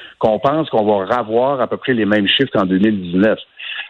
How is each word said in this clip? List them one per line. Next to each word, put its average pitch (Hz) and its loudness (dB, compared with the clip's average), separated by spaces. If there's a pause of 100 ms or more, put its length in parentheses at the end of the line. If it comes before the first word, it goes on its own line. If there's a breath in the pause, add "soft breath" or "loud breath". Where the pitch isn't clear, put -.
(180 loud breath)
qu'on 107 2
pense 147 0
qu'on 107 0
va 104 0
revoir 123 0
à 113 -2
peu 107 -4
près 127 -2
les 110 0
mêmes 101 2
chiffres - 0
qu'en 101 0
deux 92 0
mille 104 2
dix-neuf. 92 2 (520 loud breath)